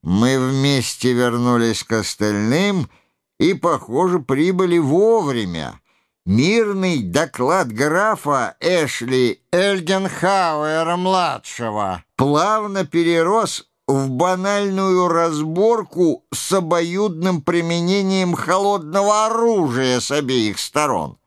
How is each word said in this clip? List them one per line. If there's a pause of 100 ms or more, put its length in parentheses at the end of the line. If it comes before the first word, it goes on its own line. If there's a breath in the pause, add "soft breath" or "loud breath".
Мы
вместе
вернулись
к
остальным (480 soft breath)
и,
похоже,
прибыли
вовремя. (440)
Мирный
доклад
графа
Эшли (120)
Эльгенхауэра-младшего (140)
плавно
перерос (160)
в
банальную
разборку
с
обоюдным
применением
холодного
оружия
с
обеих
сторон. (100)